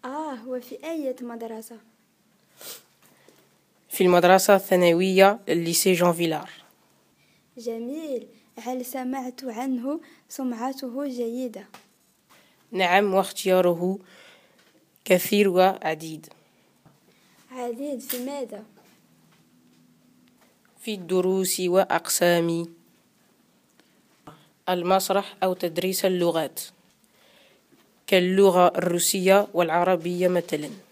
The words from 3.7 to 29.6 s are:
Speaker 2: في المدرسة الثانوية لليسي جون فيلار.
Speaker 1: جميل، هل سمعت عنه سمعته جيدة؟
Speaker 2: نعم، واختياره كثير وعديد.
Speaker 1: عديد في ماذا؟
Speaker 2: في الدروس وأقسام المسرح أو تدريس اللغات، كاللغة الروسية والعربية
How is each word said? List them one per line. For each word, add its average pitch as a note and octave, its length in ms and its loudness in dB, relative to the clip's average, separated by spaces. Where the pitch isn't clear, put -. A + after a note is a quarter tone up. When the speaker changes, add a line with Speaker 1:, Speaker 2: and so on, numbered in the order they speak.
Speaker 2:
في - 140 0
المدرسة F3+ 520 6
الثانوية F#3 920 4
لليسي E3+ 460 0
جون F3 200 4
فيلار. E3 360 -4
Speaker 1:
جميل، A#3+ 680 -8
هل B3 260 -8
سمعت B3+ 580 -8
عنه B3+ 560 -6
سمعته C4 760 -8
جيدة؟ A#3+ 580 -8
Speaker 2:
نعم، F#3 420 2
واختياره F#3 840 0
كثير G3 440 2
وعديد. D#3+ 800 0
Speaker 1:
عديد B3+ 480 -8
في B3 260 -8
ماذا؟ B3+ 380 -10
Speaker 2:
في A3 120 -8
الدروس F#3 680 -2
وأقسام E3+ 1040 0
المسرح F#3+ 760 0
أو F#3 100 0
تدريس F3+ 520 -4
اللغات، E3+ 560 0
كاللغة F#3 600 6
الروسية F3+ 840 2
والعربية F3 760 0